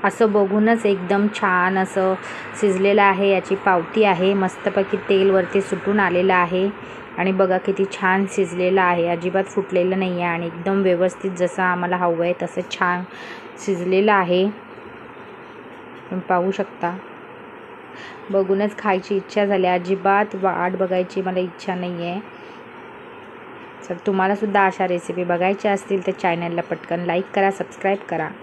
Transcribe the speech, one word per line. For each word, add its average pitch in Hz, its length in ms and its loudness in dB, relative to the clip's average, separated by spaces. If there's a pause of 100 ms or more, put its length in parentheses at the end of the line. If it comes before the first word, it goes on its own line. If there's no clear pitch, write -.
असं 208 280 2
बघूनच 208 540 4
एकदम 202 500 2
छान 185 420 2
असं 190 360 0 (480)
शिजलेलं 202 400 4
आहे. 196 280 6
याची 190 260 2
पावती 190 480 2
आहे, 190 300 4
मस्तपैकी 196 640 0 (120)
तेल 196 200 6
वरती 190 320 2
सुटून 196 380 -2
आलेलं 185 340 4
आहे. 180 340 2 (500)
आणि 185 140 0
बघा 185 260 2
किती 190 340 0
छान 196 400 2
शिजलेलं 180 500 2
आहे, 175 260 2
अजिबात 175 360 0
फुटलेलं 185 560 0
नाही 180 220 -2
आहे 175 120 0
आणि 170 120 -4
एकदम 175 360 -2
व्यवस्थित 185 500 2
जसं 180 320 0
आम्हाला 180 340 2
हवं 170 260 0
आहे 175 180 2
तसं 175 200 -4 (100)
छान 180 320 0 (600)
शिजलेलं 190 460 2
आहे. 185 340 4 (1600)
तुम्ही 185 200 -6
पाहू 185 220 4
शकता, 180 440 -4 (1400)
बघूनच 196 460 2
खायची 196 380 0
इच्छा 202 300 0
झाली. 190 220 2
अजिबात 190 680 2
वाट 185 400 0
बघायची 185 460 0
मला 185 180 -2
इच्छा 180 360 -4
नाही 175 320 -6
आहे. 180 120 -6 (1700)
तर 175 60 -4 (100)
तुम्हालासुद्धा 196 600 4
अशा 185 220 2
रेसिपी 180 360 -2
बघायच्या 185 480 2
असतील 196 360 -2
तर 190 40 0
चॅनलला 170 500 -2
पटकन 170 440 -6
लाईक 175 300 -2
करा, 196 160 4
सबस्क्राईब 196 460 -2 (120)
करा. 160 200 -4 (120)